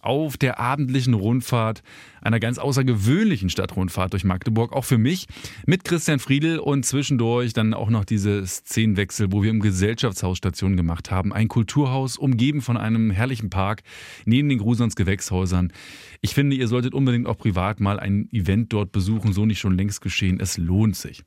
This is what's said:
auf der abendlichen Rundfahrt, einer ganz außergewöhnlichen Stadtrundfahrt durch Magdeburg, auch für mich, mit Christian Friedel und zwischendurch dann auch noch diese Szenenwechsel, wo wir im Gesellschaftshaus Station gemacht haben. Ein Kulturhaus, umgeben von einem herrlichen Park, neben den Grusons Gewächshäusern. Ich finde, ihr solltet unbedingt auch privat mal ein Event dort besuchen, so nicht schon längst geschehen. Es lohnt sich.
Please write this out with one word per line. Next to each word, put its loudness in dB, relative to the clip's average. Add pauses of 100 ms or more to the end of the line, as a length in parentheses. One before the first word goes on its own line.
auf -2
der -2
abendlichen 0
Rundfahrt, 0 (400)
einer 0
ganz -2
außergewöhnlichen 2
Stadtrundfahrt -4
durch -2
Magdeburg, 0
auch -4
für 2
mich, 2 (400)
mit 2
Christian 0
Friedel 0
und 0
zwischendurch 0
dann 2
auch -2
noch 2
diese 0
Szenenwechsel, 0
wo 2
wir 4
im 0
Gesellschaftshaus 0
Station 0
gemacht -2
haben. 0
Ein 2
Kulturhaus, 0
umgeben 2
von -2
einem 2
herrlichen -2
Park, -2 (420)
neben 4
den 2
Grusons 0
Gewächshäusern. 0 (480)
Ich -2
finde, 2
ihr 0
solltet 0
unbedingt 2
auch -2
privat 0
mal 0
ein -2
Event 0
dort -2
besuchen, 0
so 0
nicht 2
schon 0
längst -2
geschehen. -2
Es -4
lohnt 2
sich. -14